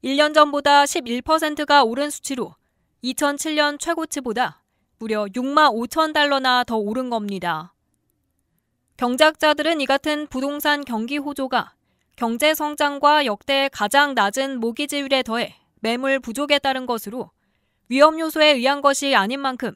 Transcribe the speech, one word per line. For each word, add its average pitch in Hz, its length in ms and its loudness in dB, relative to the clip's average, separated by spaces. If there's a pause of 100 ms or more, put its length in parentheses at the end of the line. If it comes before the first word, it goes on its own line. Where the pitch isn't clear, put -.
일 269 160 -2
년 302 160 2
전보다 285 540 6
십일 247 340 -4
퍼센트가 302 600 2
오른 247 260 -2
수치로 - 460 -8 (480)
이천칠 285 520 -2
년 294 220 2
최고치보다 269 840 -6 (340)
무려 214 380 -4
육만 277 360 4
오천 311 400 -2
달러나 269 520 2
더 240 120 -4
오른 220 360 -4
겁니다. 180 640 -6 (1200)
경작자들은 302 840 2
이 277 60 -2
같은 294 400 -2
부동산 285 580 -4
경기 240 340 -6
호조가 269 580 -4 (420)
경제 240 360 0
성장과 294 720 2
역대 277 480 -2
가장 277 400 2
낮은 247 480 -2
모기지율에 269 600 -2
더해 226 320 -6 (260)
매물 262 400 -2
부족에 285 380 -2
따른 262 260 -4
것으로 226 460 -8 (580)
위험 294 320 4
요소에 311 320 2
의한 269 280 0
것이 277 340 2
아닌 240 260 0
만큼 254 340 -6